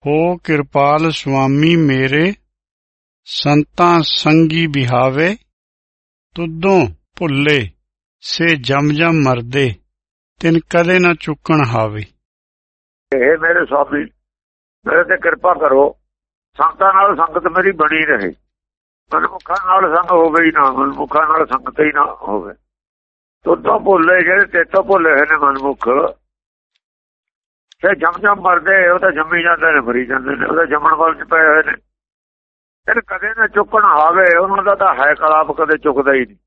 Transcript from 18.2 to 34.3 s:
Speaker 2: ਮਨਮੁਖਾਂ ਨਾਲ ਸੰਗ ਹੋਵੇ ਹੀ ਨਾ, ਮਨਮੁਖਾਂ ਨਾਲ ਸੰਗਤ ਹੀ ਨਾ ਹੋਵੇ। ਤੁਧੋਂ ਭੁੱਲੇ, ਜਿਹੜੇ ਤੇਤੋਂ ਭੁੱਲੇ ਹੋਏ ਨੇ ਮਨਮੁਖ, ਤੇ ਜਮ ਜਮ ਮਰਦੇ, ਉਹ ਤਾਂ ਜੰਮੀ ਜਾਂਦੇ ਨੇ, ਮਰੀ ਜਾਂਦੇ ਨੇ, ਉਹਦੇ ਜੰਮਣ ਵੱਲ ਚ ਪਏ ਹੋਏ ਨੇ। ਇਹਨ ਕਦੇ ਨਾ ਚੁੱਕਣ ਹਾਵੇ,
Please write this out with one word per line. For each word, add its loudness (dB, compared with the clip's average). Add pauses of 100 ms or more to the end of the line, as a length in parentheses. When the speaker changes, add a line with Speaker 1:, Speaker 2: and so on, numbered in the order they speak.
Speaker 2:
ਮਨਮੁਖਾਂ -4
ਨਾਲ 0
ਸੰਗ -2
ਹੋਵੇ 2
ਹੀ 2
ਨਾ, 0
ਮਨਮੁਖਾਂ -2
ਨਾਲ 0
ਸੰਗਤ -8
ਹੀ 0
ਨਾ 0
ਹੋਵੇ। -8 (880)
ਤੁਧੋਂ 0
ਭੁੱਲੇ, 2
ਜਿਹੜੇ 2
ਤੇਤੋਂ -2
ਭੁੱਲੇ 2
ਹੋਏ 4
ਨੇ 0
ਮਨਮੁਖ, -2 (2000)
ਤੇ 4
ਜਮ 0
ਜਮ 0
ਮਰਦੇ, 2
ਉਹ 2
ਤਾਂ 2
ਜੰਮੀ -2
ਜਾਂਦੇ 2
ਨੇ, 2
ਮਰੀ -4
ਜਾਂਦੇ -6
ਨੇ, -6
ਉਹਦੇ -2
ਜੰਮਣ 0
ਵੱਲ 0
ਚ -12
ਪਏ 2
ਹੋਏ 4
ਨੇ। -6 (1200)
ਇਹਨ 0
ਕਦੇ -10
ਨਾ -2
ਚੁੱਕਣ -2
ਹਾਵੇ, 4